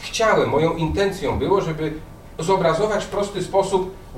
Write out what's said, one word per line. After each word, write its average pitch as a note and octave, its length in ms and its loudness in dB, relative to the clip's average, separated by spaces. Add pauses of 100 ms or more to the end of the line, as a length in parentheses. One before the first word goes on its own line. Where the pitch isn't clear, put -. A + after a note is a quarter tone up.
chciałem, - 500 2
moją D#3+ 260 4
intencją D#3+ 640 0
było, F3 220 0
żeby D#3 320 -2 (460)
zobrazować F#3 640 2
w - 40 -10
prosty G3+ 340 -4
sposób F#3+ 520 0 (240)